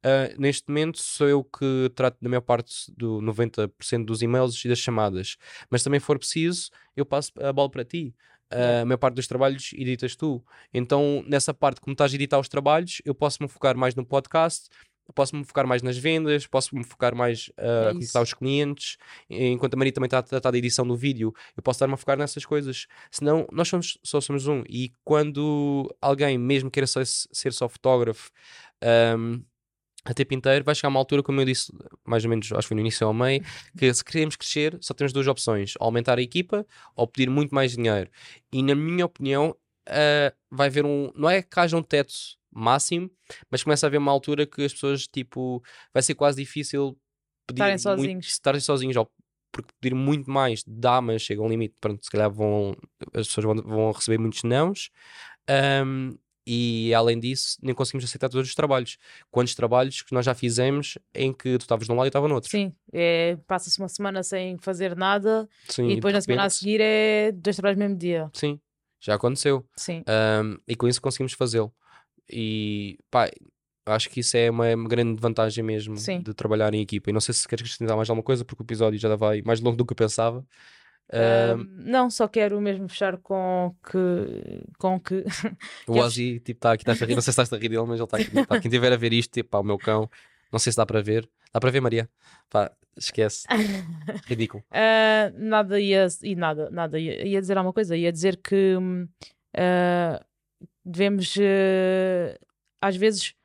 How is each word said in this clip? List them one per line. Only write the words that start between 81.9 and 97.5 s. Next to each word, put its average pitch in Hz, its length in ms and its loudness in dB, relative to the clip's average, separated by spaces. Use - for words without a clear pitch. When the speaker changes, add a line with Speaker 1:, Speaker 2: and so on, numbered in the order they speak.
Speaker 2:
só 214 180 0
quero 208 320 0
mesmo 196 300 -2
fechar 185 280 -2
com 185 580 -2
que, 104 760 -2
com 185 200 0
que 185 240 -6
<laughs> - 640 -8
Speaker 1:
O 117 60 -2
Speaker 2:
quero 120 120 6
Speaker 1:
Ozzy, 120 340 -4
tipo, 120 200 -10
tá 117 140 4
aqui, 135 100 0
tá 120 100 2
a - 20 4
rir, 117 180 0
não 120 80 2
sei 131 100 0
se 123 100 2
estás 120 120 0
a 113 40 -4
rir 110 120 -4
dele, 113 160 0
mas 117 140 -4
ele 117 80 -4
tá - 100 -2
aqui, 214 140 -2
tá 277 100 2
aqui. 220 80 0
Quem 117 80 -2
tiver 123 200 4
a 123 60 4
ver 117 160 0
isto, 117 180 2
tipo, 117 200 -6
pá, 104 80 2
o 101 40 0
meu 101 140 0
cão, 107 320 0
não 113 60 -2
sei 117 140 0
se - 60 0
dá 110 80 4
para 110 180 0
ver. 110 260 -2
Dá 117 60 0
para 127 100 2
ver, 131 100 2
Maria? 117 300 0
Pá, 104 220 2
esquece. - 500 -2
Speaker 2:
<laughs> 190 800 -4
Speaker 1:
Ridículo. 110 460 -4
Speaker 2:
Ah, 220 640 4
nada 208 440 0
ia, 196 280 4
e 196 120 -4
nada, 156 360 -2
nada 160 280 -4
ia, 160 240 -6
ia 196 160 0
dizer 196 160 -2